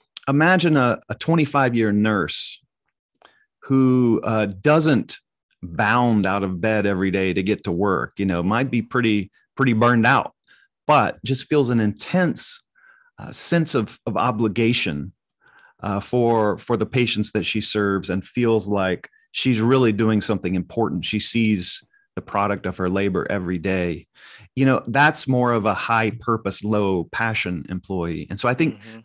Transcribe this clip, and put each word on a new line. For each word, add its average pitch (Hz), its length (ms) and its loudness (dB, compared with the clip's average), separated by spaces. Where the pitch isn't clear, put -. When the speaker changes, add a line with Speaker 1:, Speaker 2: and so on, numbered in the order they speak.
Speaker 1:
imagine 165 480 4
a, 123 320 2
a 120 80 -6
twenty-five-year 131 800 0
nurse 104 680 -2
who, 127 640 2
uh, 110 220 0
doesn't 147 720 2
bound 107 640 2
out 98 180 0
of 92 160 -4
bed 107 260 0
every 95 260 0
day 95 220 0
to 98 80 0
get 98 220 -2
to 98 80 -4
work, 87 460 0
you 101 80 -2
know, 85 180 0
might 117 260 0
be 120 120 0
pretty, 107 500 -2
pretty 131 180 2
burned 117 320 4
out, 127 300 2
but 131 380 2
just 131 240 -4
feels 143 220 2
an 120 100 2
intense, 139 800 -2
uh, - 140 -14
sense - 420 0
of, 110 320 -2
of 104 120 -4
obligation, 107 920 0
uh, 101 180 -4
for, 113 580 2
for 120 200 -4
the 107 80 -2
patients 113 460 -2
that 101 120 -2
she 107 180 -4
serves 101 480 -2
and 92 160 -4
feels 113 420 0
like 95 420 -2
she's 123 280 0
really 120 320 4
doing 107 300 2
something 95 340 -2
important. 90 480 -4
She 107 160 -4
sees 107 640 -2
the - 60 -8
product 101 440 -2
of 92 120 -6
her 92 120 -2
labor 95 400 -2
every 92 280 -4
day. 87 500 -4
You 131 100 2
know, 131 200 4
that's 143 420 2
more 123 240 2
of 110 140 0
a 107 80 2
high 110 380 0
purpose, 113 520 -4
low 101 480 0
passion 104 580 -4
employee. 85 600 -6
And 107 100 -8
so - 80 -2
I 123 60 2
think 139 220 0
Speaker 2:
Mm-hmm. 113 300 -20